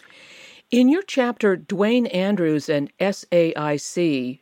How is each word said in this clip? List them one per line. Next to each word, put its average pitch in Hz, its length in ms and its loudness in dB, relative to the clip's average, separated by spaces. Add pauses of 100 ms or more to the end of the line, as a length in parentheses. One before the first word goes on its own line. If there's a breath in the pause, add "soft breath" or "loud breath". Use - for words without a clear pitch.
(720 loud breath)
In 247 180 4
your 339 140 2
chapter, 240 520 0
Duane 208 520 0
Andrews 180 640 0
and 147 280 -2
S 190 320 -4
A 170 260 2
I 151 200 -2
C, 139 640 -4